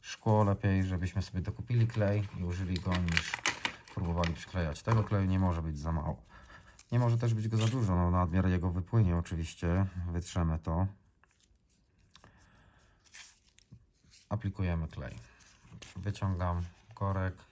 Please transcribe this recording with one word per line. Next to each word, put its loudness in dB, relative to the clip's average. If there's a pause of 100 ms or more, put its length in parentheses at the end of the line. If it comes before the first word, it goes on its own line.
szkło 2
lepiej, 4
żebyśmy -2
sobie -4
dokupili 0
klej 2 (100)
i -4
użyli -2
go, 0
niż 0 (640)
próbowali 0
przyklejać. -6
Tego 2
kleju 0
nie 2
może 2
być -4
za -4
mało. -4 (680)
Nie 2
może 2
też 2
być -2
go 0
za 2
dużo, 2
no, 2
nadmiar 2
jego 2
wypłynie 2
oczywiście, 0 (260)
wytrzemy 0
to. 0 (3500)
Aplikujemy -2
klej. -10 (800)
Wyciągam -2 (300)
korek. -2 (160)